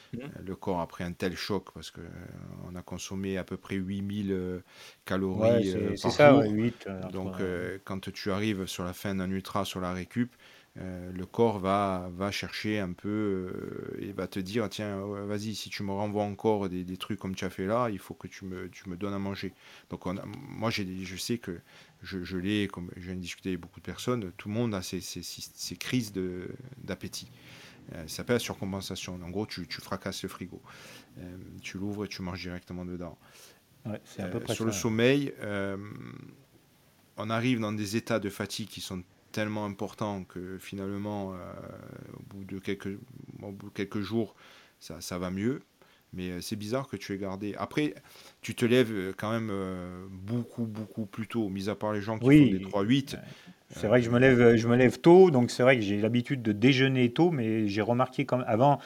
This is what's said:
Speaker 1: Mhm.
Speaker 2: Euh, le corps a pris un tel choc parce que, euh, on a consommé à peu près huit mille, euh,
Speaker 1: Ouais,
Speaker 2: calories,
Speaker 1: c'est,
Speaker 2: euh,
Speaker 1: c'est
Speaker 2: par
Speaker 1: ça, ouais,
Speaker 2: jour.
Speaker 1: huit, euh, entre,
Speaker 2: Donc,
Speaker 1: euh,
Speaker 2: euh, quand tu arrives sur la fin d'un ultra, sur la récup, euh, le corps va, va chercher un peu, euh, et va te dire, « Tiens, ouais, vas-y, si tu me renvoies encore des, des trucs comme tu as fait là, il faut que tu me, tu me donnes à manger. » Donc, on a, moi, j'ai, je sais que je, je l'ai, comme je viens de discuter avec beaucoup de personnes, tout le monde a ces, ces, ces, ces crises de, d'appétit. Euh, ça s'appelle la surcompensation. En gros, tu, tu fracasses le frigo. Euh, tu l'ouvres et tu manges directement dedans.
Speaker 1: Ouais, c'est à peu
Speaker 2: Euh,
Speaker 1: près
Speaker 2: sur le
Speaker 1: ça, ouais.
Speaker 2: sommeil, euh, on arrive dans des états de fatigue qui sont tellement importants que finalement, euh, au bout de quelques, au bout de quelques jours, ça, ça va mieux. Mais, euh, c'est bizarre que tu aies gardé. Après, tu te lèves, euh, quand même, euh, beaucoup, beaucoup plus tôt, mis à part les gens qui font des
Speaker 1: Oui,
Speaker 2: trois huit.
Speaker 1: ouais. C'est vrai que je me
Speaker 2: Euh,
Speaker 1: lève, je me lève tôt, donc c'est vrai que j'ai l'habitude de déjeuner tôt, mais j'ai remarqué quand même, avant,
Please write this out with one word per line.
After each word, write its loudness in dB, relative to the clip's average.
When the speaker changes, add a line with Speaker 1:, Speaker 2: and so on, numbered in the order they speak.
Speaker 1:
Mhm. -8
Speaker 2:
Euh, -12
le -8
corps -2
a -2
pris -8
un -4
tel -2
choc -4
parce -14
que, -16
euh, -12
on -12
a -10
consommé -4
à -2
peu -8
près -6
huit -2
mille, -2
euh, -2
Speaker 1:
Ouais, -10
Speaker 2:
calories, 4
Speaker 1:
c'est, 0
Speaker 2:
euh, 0
Speaker 1:
c'est -6
Speaker 2:
par 2
Speaker 1:
ça, 10
ouais, 8
Speaker 2:
jour. 0
Speaker 1:
huit, 0
euh, -8
entre, -8
Speaker 2:
Donc, -4
Speaker 1:
euh, -2
Speaker 2:
euh, -10
quand -8
tu -4
arrives 0
sur -6
la -4
fin -4
d'un -2
ultra, -2
sur -6
la -2
récup, -4
euh, -10
le -8
corps 4
va, 2
va 0
chercher -4
un -2
peu, -8
euh, -4
et -6
va -4
te -6
dire, « 0
Tiens, -6
ouais, -6
vas-y, -4
si -10
tu -8
me -4
renvoies 0
encore 2
des, -4
des -8
trucs -6
comme -4
tu -8
as -4
fait -4
là, 2
il -6
faut -12
que -14
tu -16
me, -10
tu -16
me -8
donnes -4
à -4
manger. » -6
Donc, -8
on -4
a, -10
moi, -2
j'ai, -2
je -10
sais -4
que -8
je, -6
je -6
l'ai, 0
comme -10
je -12
viens -6
de -6
discuter -8
avec -2
beaucoup -16
de -20
personnes, -4
tout -12
le -2
monde 0
a -2
ces, -6
ces, -10
ces, -12
ces -10
crises -2
de, -4
d'appétit. -10
Euh, -12
ça -10
s'appelle 2
la 2
surcompensation. -6
En -10
gros, -2
tu, -8
tu -10
fracasses -6
le -4
frigo. -12
Euh, -12
tu -10
l'ouvres -4
et -6
tu -10
manges -6
directement -10
dedans. -8
Speaker 1:
Ouais, -8
c'est -12
à -6
peu -4
Speaker 2:
Euh, -8
Speaker 1:
près -4
Speaker 2:
sur -4
le 0
Speaker 1:
ça, -2
ouais. -6
Speaker 2:
sommeil, 2
euh, -4
on -6
arrive 2
dans 0
des -2
états 0
de -2
fatigue -6
qui -14
sont -8
tellement -2
importants -6
que -10
finalement, -6
euh, -12
au -16
bout -12
de -8
quelques, -4
au -10
bout -14
de -20
quelques -4
jours, 0
ça, -14
ça -6
va -2
mieux. -2
Mais, -6
euh, -6
c'est -6
bizarre -4
que -8
tu -6
aies -4
gardé. -6
Après, -2
tu -8
te 2
lèves, 6
euh, -2
quand -4
même, -2
euh, -6
beaucoup, -4
beaucoup -8
plus -8
tôt, -2
mis -4
à -2
part -2
les -2
gens -4
qui 0
font 8
des 10
Speaker 1:
Oui, -6
Speaker 2:
trois 0
huit. 2
Speaker 1:
ouais. -8
C'est -4
vrai 8
que 2
je 0
me 4
Speaker 2:
Euh, 6
Speaker 1:
lève, 10
je 4
me 6
lève 8
tôt, 12
donc 4
c'est 2
vrai 10
que 2
j'ai 2
l'habitude 2
de 2
déjeuner 6
tôt, 6
mais 2
j'ai 2
remarqué 2
quand 2
même, -2
avant, 6